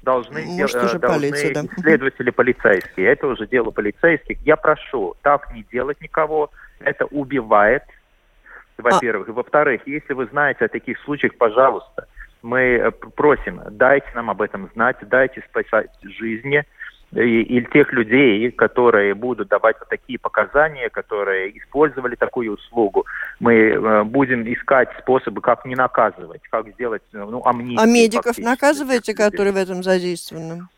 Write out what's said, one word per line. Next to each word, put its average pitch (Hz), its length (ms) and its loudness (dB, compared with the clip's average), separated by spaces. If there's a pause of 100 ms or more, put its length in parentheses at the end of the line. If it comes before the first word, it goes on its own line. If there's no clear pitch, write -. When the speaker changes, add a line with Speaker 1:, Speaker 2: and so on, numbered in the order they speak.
Speaker 1:
должны 131 420 -2
Speaker 2:
Может, 175 140 -8 (180)
Speaker 1:
дел-, 123 60 0
э, 120 40 2
Speaker 2:
уже 120 140 0
Speaker 1:
должны 147 300 0
Speaker 2:
полиция, 143 240 -2
да. 147 100 -4
Мгм. - 80 -10 (100)
Speaker 1:
следователи 135 500 2
полицейские. 107 760 2
Это 143 200 2
уже 110 200 -4
дело 113 240 -2
полицейских. 120 720 -2
Я 151 160 4
прошу 123 640 -2
так 143 320 0
не 113 180 -14
делать 127 300 -6
никого. 156 480 -4 (300)
Это - 260 -4
убивает, 123 800 2 (920)
Speaker 2:
А - 40 -16
Speaker 1:
во-первых. 113 480 0
И, - 20 -10
во-вторых, 123 540 0
если 147 280 -8
вы 127 120 -4
знаете 135 400 -2
о - 20 -2
таких 117 340 -8
случаях, 139 360 -4
пожалуйста, 120 720 0 (340)
мы, 120 180 -4
э, 120 320 2
п-, - 200 -18
просим, 131 580 0
дайте 131 460 2
нам 117 160 -6
об 98 100 -4
этом 98 320 -6
знать, 123 240 0 (100)
дайте 127 400 0
спасать 110 440 -2 (100)
жизни. 113 640 -4 (500)
И, 117 280 2
и 123 200 0 (120)
тех 147 180 6
людей, 120 600 2
которые 107 640 4
будут 107 360 -6
давать 104 320 2
вот - 80 -20
такие 113 280 -8
показания, 135 720 -2
которые 98 680 -4
использовали 131 580 -2
такую 120 380 -4
услугу, 101 520 -2 (360)
мы, 120 120 4
э, 110 520 4
будем 123 380 0
искать 123 440 0 (100)
способы, 120 440 -2
как 120 240 0
не 127 100 -8
наказывать, 107 720 -2
как 113 200 -6
сделать, 113 320 -8 (100)
э, 110 60 -16
ну, 107 280 -10
амнистию 123 360 0
Speaker 2:
А 226 40 6
медиков 233 420 4
Speaker 1:
фактически 233 220 -4
Speaker 2:
наказываете, 269 640 0
Speaker 1:
для 214 120 0
людей. 208 60 2
Speaker 2:
которые 202 220 0
в 190 40 -2
этом 185 260 -4
задействованы? 175 840 -4 (100)